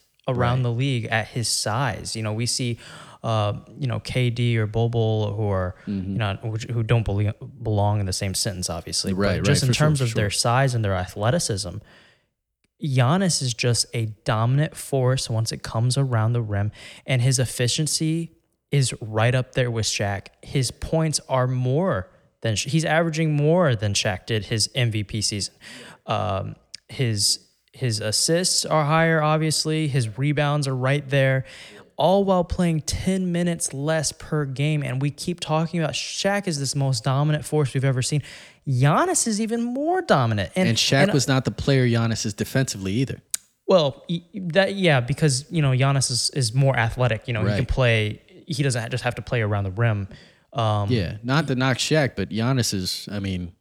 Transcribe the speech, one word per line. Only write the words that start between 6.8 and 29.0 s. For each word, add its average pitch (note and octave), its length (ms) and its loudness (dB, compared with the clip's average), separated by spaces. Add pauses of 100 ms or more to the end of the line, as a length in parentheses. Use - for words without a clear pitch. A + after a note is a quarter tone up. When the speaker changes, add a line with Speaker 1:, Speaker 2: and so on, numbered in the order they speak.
Speaker 1:
don't A2+ 220 2
beli-, G#2 280 0 (300)
belong G#2 380 2
in G2 60 -2
the F#2 60 -2
same F#2+ 220 -4
sentence, F2+ 360 -4
obviously. E2+ 420 -4
But F#2 80 -2
Speaker 2:
Right, F2 220 2
Speaker 1:
just - 200 4
Speaker 2:
right, C3 60 2
Speaker 1:
in - 0 -
Speaker 2:
for A#2+ 60 4
sure, D3+ 120 4
Speaker 1:
terms D3+ 140 4
Speaker 2:
for B2+ 60 0
Speaker 1:
of A2+ 80 -2
their G#2+ 160 0
Speaker 2:
sure. - 100 -2
Speaker 1:
size B2 340 2
and A2+ 100 0
their G2 100 0
athleticism, G2+ 840 -2 (1040)
Giannis D3 600 2
is B2 100 -2
just A#2+ 400 0
a A2+ 140 -2 (180)
dominant B2 520 0
force C3 520 0
once A2+ 240 -2
it - 100 -10
comes B2 360 0
around A#2+ 340 2
the A#2+ 80 0
rim, G#2+ 320 -2 (340)
and C3 140 0
his C3 180 2
efficiency D#3 920 -2 (380)
is C3+ 320 2
right A2 320 2
up B2+ 180 -2
there B2 180 0
with A2+ 140 -2
Shaq. G2+ 440 -2 (140)
His C3 280 -2
points D#3+ 580 -2
are B2+ 180 2
more B2+ 640 0 (320)
than F#3+ 160 -2
Sha-, C#3+ 140 -4
he's D#3+ 160 2
averaging D#3 480 2
more D3 420 4
than G2+ 160 -2
Shaq G2 320 -2
did G#2+ 220 -2
his A2 280 -2
M A#2+ 160 0
V G#2+ 140 -2
P A2 160 -6
season. G2+ 320 -4 (540)
Um, G2+ 500 -2 (320)
his, A2 520 -2 (320)
his A2 280 -4
assists E3 640 0
are D#3 220 2
higher, D#3+ 360 4